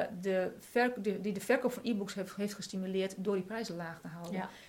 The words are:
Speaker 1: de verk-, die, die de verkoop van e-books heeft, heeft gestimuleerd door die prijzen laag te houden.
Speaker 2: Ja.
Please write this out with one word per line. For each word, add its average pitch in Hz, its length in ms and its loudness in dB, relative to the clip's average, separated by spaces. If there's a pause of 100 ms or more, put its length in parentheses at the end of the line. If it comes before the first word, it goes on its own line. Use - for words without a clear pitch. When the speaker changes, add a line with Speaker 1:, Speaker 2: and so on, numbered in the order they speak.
(220)
Speaker 1:
de 185 380 2
verk-, 247 440 2
die, 196 180 2
die 202 120 2
de - 80 -2
verkoop 247 300 4
van - 140 -6
e-books 202 280 0
heeft, 196 220 -6
heeft 202 180 -2
gestimuleerd 190 640 -2
door 196 180 2
die 185 100 2
prijzen 220 300 -4
laag 165 260 -6
te - 60 -12
houden. 170 260 -6
Speaker 2:
Ja. 190 160 -2 (200)